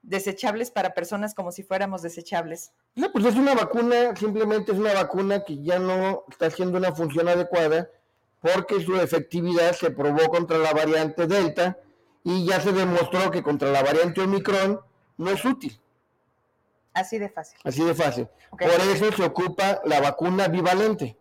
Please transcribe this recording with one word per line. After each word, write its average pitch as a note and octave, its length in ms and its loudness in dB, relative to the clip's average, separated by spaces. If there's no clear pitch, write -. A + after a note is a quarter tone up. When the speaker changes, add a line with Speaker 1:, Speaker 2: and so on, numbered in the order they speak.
Speaker 1:
desechables G#3 680 -6
para F#3 240 -4
personas G3+ 400 -8
como F3 160 -8
si F#3+ 100 -16
fuéramos F#3+ 400 -6
desechables. E3+ 720 -8
Speaker 2:
No, F4 160 -2
pues A3+ 140 2
es A3+ 100 4
una C4+ 180 4
vacuna, A#3+ 640 2
simplemente G#3+ 560 -2
es F#3+ 80 0
una G#3 160 2
vacuna G3 480 -2
que D3 180 -10
ya F3 160 0
no F#3 540 -2
está - 160 -2
haciendo F3+ 320 -2
una F#3 160 0
función E3 320 0
adecuada F3 600 2
porque F#3 420 2
su F3+ 120 0
efectividad E3+ 760 2
se E3+ 180 -2
probó D3 380 2
contra E3+ 280 0
la D#3 160 2
variante D#3 540 0
Delta F3+ 500 0
y F3 240 0
ya F#3 120 2
se F#3 120 0
demostró F3+ 580 2
que F3+ 140 -4
contra C#3+ 280 0
la C#3 120 4
variante F3 380 2
Omicron G3 580 0
no E3+ 120 -4
es G3 160 -2
útil. B3+ 340 -4
Speaker 1:
Así F#3+ 240 -4
de G3+ 100 -6
fácil. - 340 -16
Speaker 2:
Así C#3+ 200 -2
de E3 100 2
fácil. C3 340 -2
Speaker 1:
Ok. - 140 -8
Speaker 2:
Por E3+ 80 4
eso G3 240 2
se G3 120 -2
ocupa F#3 640 0
la D3+ 160 4
vacuna F3+ 460 0
bivalente F3+ 720 0